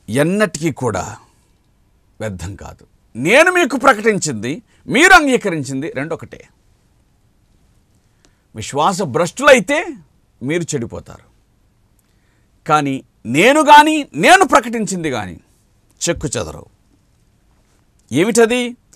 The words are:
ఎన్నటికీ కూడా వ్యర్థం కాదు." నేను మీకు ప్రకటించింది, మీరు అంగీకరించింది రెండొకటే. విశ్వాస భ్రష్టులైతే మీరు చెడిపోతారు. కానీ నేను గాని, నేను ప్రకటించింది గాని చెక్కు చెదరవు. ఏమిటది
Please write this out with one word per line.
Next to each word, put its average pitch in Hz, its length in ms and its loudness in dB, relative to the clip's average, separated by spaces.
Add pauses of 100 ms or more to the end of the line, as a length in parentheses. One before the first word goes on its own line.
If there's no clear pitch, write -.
ఎన్నటికీ 160 640 -2
కూడా 98 440 -6 (1040)
వ్యర్థం 95 360 -10
కాదు." - 300 -20 (300)
నేను 294 360 4
మీకు 349 240 0
ప్రకటించింది, 208 840 -2 (240)
మీరు 330 260 4
అంగీకరించింది 165 840 2
రెండొకటే. 151 520 -10 (2000)
విశ్వాస 160 460 -2
భ్రష్టులైతే 254 920 -4 (460)
మీరు 160 200 -6
చెడిపోతారు. 113 640 -12 (1400)
కానీ 143 380 -2 (220)
నేను 202 340 4
గాని, 294 540 6
నేను 330 300 4
ప్రకటించింది 220 640 -2
గాని 98 300 -8 (680)
చెక్కు 165 180 -4
చెదరవు. 98 400 -10 (1500)
ఏమిటది 233 640 0 (200)